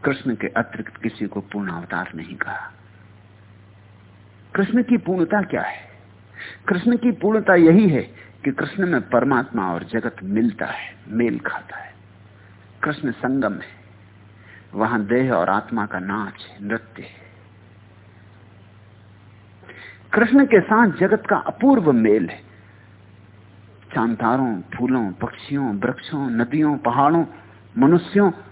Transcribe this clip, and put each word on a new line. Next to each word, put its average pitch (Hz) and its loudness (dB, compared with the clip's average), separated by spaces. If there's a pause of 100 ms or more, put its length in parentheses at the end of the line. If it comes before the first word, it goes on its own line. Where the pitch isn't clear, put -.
कृष्ण 135 -2
के 104 -8
अतिरिक्त - -8
किसी 110 -6
को 101 -8
पूर्ण 101 -8
अवतार 87 -8
नहीं 80 -14
कहा। - -10 (1800)
कृष्ण 226 0
की 240 2
पूर्णता 180 0
क्या - -4
है? - -12 (760)
कृष्ण 202 2
की 240 2
पूर्णता 196 2
यही 175 8
है 131 2 (420)
कि 139 -2
कृष्ण 180 -4
में 151 0
परमात्मा 117 0
और 85 -6
जगत 113 -6
मिलता 104 0
है, - -12 (140)
मेल 113 0
खाता - -10
है। - -18 (920)
कृष्ण 143 -4
संगम 123 -2
है, - -14 (1000)
वहां 110 0
देह 123 2
और 90 2
आत्मा 104 -2
का 95 -8
नाच 101 -6
है, - -20
नृत्य 107 -8
है। - -20 (3000)
कृष्ण 247 6
के 214 8
साथ 214 4
जगत 196 2
का 196 2 (100)
अपूर्व 226 2
मेल 107 4
है, - -16 (1500)
चांतारों, 117 -2 (100)
फूलों, 123 -2 (100)
पक्षियों, 139 -6
वृक्षों, 127 -4
नदियों, 147 0
पहाड़ों, 143 2 (500)
मनुष्यों। 170 4 (220)